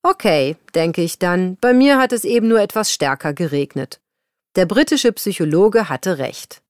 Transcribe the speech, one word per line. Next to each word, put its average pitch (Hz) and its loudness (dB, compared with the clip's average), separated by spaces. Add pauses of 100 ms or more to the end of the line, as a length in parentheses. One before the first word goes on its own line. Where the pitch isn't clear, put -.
Okay, 160 0 (180)
denke 165 0
ich 170 -6
dann, 185 -2
bei 247 2
mir 269 4
hat 254 0
es 226 -6
eben 226 0
nur 226 4
etwas 208 -2
stärker 143 -2
geregnet. 143 -4 (560)
Der 185 4
britische 254 2
Psychologe 196 0
hatte 156 -4
recht. - -10